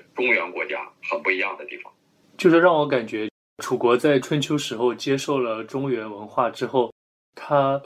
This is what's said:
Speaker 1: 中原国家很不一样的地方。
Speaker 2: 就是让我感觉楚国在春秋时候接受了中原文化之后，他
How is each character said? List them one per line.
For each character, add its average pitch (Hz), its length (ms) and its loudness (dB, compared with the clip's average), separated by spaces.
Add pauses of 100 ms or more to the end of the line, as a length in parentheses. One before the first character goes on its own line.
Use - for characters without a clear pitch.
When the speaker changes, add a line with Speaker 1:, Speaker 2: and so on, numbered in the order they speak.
(140)
Speaker 1:
中 127 120 0
原 117 260 0
国 120 140 -6
家 - 200 -8 (240)
很 98 120 -4
不 98 80 0
一 92 80 -2
样 95 180 -6
的 90 80 -14
地 - 140 -16
方。 - 120 -20 (460)
Speaker 2:
就 175 140 4
是 165 100 8
让 175 140 6
我 147 120 2
感 131 200 -2
觉 107 200 -6 (380)
楚 127 140 -2
国 120 180 4
在 143 240 4
春 147 180 -2
秋 147 200 -2
时 131 180 -6
候 120 180 0
接 135 220 -2
受 139 220 -2
了 113 260 -4
中 135 260 -4
原 110 180 -4
文 104 180 -12
化 117 240 -2
之 123 160 -6
后， 117 260 0 (420)
他 139 520 0